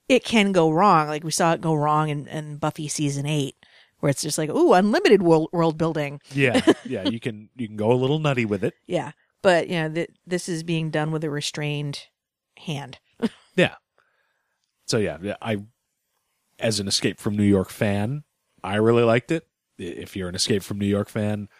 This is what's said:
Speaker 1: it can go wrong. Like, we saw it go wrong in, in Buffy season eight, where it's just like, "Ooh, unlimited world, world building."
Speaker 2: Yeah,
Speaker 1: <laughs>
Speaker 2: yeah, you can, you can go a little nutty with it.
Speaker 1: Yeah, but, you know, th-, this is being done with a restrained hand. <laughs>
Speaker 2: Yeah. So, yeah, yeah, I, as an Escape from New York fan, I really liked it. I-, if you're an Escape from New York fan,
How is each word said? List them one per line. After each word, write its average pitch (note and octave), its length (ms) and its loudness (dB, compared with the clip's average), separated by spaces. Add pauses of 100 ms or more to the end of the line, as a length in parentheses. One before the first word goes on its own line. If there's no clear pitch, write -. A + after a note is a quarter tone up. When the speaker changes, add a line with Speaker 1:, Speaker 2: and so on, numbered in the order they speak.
Speaker 1:
it B3+ 140 4
can G3+ 300 2
go D#3+ 180 4
wrong. E3 360 4
Like, D3+ 160 -6
we D#3 80 -6
saw E3+ 220 2
it - 80 -4
go D#3+ 140 0
wrong D3+ 340 2
in, D3 180 -6
in D3+ 300 -10
Buffy D3+ 300 -4
season C#3+ 400 -4
eight, D3 280 -2 (440)
where D3+ 100 0
it's - 140 -2
just D3+ 160 -6
like, D#3 100 -4
"Ooh, C#4 240 4
unlimited G#3 480 6
world, E3 300 4
world E3 260 0
building." D3+ 420 -2 (140)
Speaker 2:
Yeah, C#3 280 4 (120)
Speaker 1:
<laughs> - 120 -12
Speaker 2:
yeah, A2+ 220 -6
you A2+ 120 -4
can, G#2+ 360 -10
you A#2 120 -8
can G#2+ 100 -14
go G#2+ 140 2
a - 20 6
little C3 240 2
nutty C3+ 280 0
with G2+ 180 -2
it. D#3 100 -4 (140)
Speaker 1:
Yeah, D#3 240 -6 (320)
but, F3 240 4
you F3+ 80 -4
know, D#3 180 -2
th-, E3 160 -6 (160)
this F3 240 -6
is D#3+ 140 -6
being D#3+ 260 -2
done D#3 220 -2
with D#3+ 120 -4
a D#3 60 -4
restrained D3 760 -6 (540)
hand. C#3 400 -12 (200)
<laughs> A3+ 100 -4 (260)
Speaker 2:
Yeah. F3+ 180 2 (1120)
So, B2 140 -2
yeah, E2 200 -4
yeah, G2 220 -8
I, G#2+ 220 -4 (960)
as A2 200 -2
an G2 80 -6
Escape - 320 -2
from G#2 160 -4
New G#2 80 2
York G2 280 4
fan, G#2+ 520 -2 (400)
I F#2+ 120 -4
really A#2 260 4
liked A#2+ 300 2
it. E3 160 -4 (320)
I-, G2+ 40 -12
if - 320 -12
you're F2+ 140 -6
an F2+ 60 -10
Escape G2 260 -2
from G2+ 160 -8
New G2+ 80 -2
York G2+ 240 0
fan, G#2 400 -4 (100)